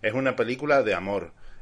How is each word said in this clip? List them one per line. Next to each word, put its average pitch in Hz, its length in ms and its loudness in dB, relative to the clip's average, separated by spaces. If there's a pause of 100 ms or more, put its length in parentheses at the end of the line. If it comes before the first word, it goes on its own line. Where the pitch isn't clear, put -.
es 107 120 0
una 131 220 0
película 131 480 2
de 107 100 2
amor, 92 380 -2 (300)